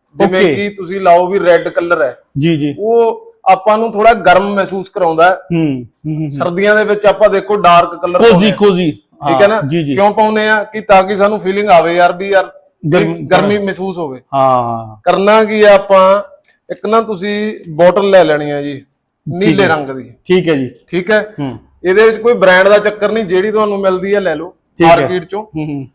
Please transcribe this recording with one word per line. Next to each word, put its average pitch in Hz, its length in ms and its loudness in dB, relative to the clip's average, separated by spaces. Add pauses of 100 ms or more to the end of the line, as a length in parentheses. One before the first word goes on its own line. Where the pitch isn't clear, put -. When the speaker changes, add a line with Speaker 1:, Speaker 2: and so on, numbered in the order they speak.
(160)
Speaker 1:
ਜਿਵੇਂ 185 280 0
Speaker 2:
ਓਕੇ। 160 120 2
Speaker 1:
ਕਿ 202 140 -4
ਤੁਸੀਂ 196 320 -10
ਲਾਓ 180 260 4
ਵੀ 196 120 -2
ਰੈੱਡ 170 300 2
ਕਲਰ 170 320 -4
ਹੈ। 127 160 -4 (200)
Speaker 2:
ਜੀ, 160 200 0
ਜੀ। 143 220 -4
Speaker 1:
ਉਹ 226 460 0 (260)
ਆਪਾਂ 214 260 2
ਨੂੰ 226 140 -4
ਥੋੜਾ 220 220 2
ਗਰਮ 202 400 2
ਮਹਿਸੂਸ 190 360 -6
ਕਰਾਉਂਦਾ 165 360 0
ਹੈ। 185 80 4
Speaker 2:
ਹੂੰ, 165 320 -4
ਹੂੰ, 127 200 -6 (220)
ਹੂੰ, 156 80 -6
ਹੂੰ। 151 160 -8
Speaker 1:
ਸਰਦੀਆਂ 180 440 -2
ਦੇ 214 80 2
ਵਿੱਚ 202 220 -2
ਆਪਾਂ 202 240 2
ਦੇਖੋ 196 260 -2
ਡਾਰਕ 175 460 2
ਕਲਰ 180 160 -4
Speaker 2:
ਕੋਜ਼ੀ, 226 140 6
Speaker 1:
ਪਾਉਂਦੇ 202 180 2
ਹਾਂ। - 80 -2
Speaker 2:
ਕੋਜ਼ੀ। 180 340 2 (360)
Speaker 1:
ਠੀਕ 131 140 0
ਹੈ - 60 6
ਨਾ? 214 80 0
Speaker 2:
ਹਾਂ, 214 80 -2
ਜੀ, 160 200 -2
ਜੀ। 143 120 -4
Speaker 1:
ਕਿਉਂ 202 160 2
ਪਾਉਂਦੇ 214 380 0
ਆ? 214 140 0
ਕਿ 214 180 -10
ਤਾਂ 190 220 2
ਕਿ 202 120 -4
ਸਾਨੂੰ 202 240 0
ਫੀਲਿੰਗ 196 300 -4
ਆਵੇ 170 260 4
ਯਾਰ 175 180 2
ਵੀ 190 160 -8
ਯਾਰ 185 220 0 (420)
Speaker 2:
ਗਰਮ-, 165 340 -2
Speaker 1:
ਗਰਮੀ 190 280 0
Speaker 2:
ਗਰਮ। 202 100 -4
Speaker 1:
ਮਹਿਸੂਸ 185 320 -8
ਹੋਵੇ। 135 240 -10 (120)
Speaker 2:
ਹਾਂ। 120 720 -2
Speaker 1:
ਕਰਨਾ 196 400 2
ਕੀ 214 180 -2
ਆ 208 140 8
ਆਪਾਂ, 196 460 2 (500)
ਇੱਕ 180 160 -10
ਨਾ 220 140 2
ਤੁਸੀਂ 208 580 -6 (100)
ਬੋਟਲ 175 400 2
ਲੈ 190 140 6
ਲੈਣੀ 151 280 -2
ਆ 143 100 -6
ਜੀ, 143 140 -10
Speaker 2:
ਠੀਕ - 680 -12
Speaker 1:
ਨੀਲੇ 208 200 2
Speaker 2:
ਹੈ। 180 60 2
Speaker 1:
ਰੰਗ 151 200 -2
ਦੀ। 127 240 -14 (120)
Speaker 2:
ਠੀਕ 180 240 0
ਹੈ 165 40 0
ਜੀ। 135 160 -4 (180)
Speaker 1:
ਠੀਕ 180 240 -6
ਹੈ। 214 280 -2
Speaker 2:
ਹੂੰ। 131 200 -10 (240)
Speaker 1:
ਇਹਦੇ 185 200 2
ਵਿੱਚ 220 140 2
ਕੋਈ 226 160 0
ਬ੍ਰਾਂਡ 185 360 4
ਦਾ 208 80 6
ਚੱਕਰ 208 340 -2
ਨਹੀਂ, 220 120 -4
ਜਿਹੜੀ 185 280 -2
ਤੁਹਾਨੂੰ 208 280 -2
ਮਿਲਦੀ 190 360 -2
ਹੈ 202 40 0
ਲੈ 180 160 -4
ਲਓ 160 200 -12 (220)
Speaker 2:
ਠੀਕ 170 100 2
ਹੈ। 165 80 6
Speaker 1:
ਮਾਰਕੀਟ 175 300 -2
ਚੋਂ। 202 180 -10
Speaker 2:
ਹੂੰ, 156 220 -10
ਹੂੰ। 143 300 -10